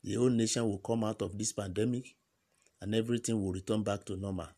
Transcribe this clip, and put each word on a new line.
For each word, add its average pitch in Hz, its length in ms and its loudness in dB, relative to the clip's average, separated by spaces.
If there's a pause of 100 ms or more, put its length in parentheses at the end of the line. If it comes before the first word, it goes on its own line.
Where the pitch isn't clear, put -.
the 101 100 -4
whole 123 160 4
nation 113 340 2
will 101 140 0
come 117 260 0
out 110 180 -2
of 101 140 -4
this 107 160 -4
pandemic 107 600 -2 (680)
and 101 140 -2
everything 113 480 2
will 95 100 0
return 107 300 0
back 101 220 -2
to 95 120 -6
normal. 92 300 -4 (120)